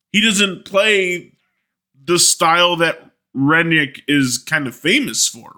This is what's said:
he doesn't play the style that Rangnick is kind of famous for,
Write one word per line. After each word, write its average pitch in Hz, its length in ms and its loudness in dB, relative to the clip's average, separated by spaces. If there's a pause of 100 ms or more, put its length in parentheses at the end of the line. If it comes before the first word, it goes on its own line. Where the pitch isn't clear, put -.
(120)
he 208 100 2
doesn't 202 440 0
play 196 680 -2 (760)
the 170 120 0
style 175 580 2
that 165 340 -2 (240)
Rangnick 156 720 0
is 135 300 0
kind 151 300 -4
of 117 80 -10
famous 180 520 -2
for, 110 300 -12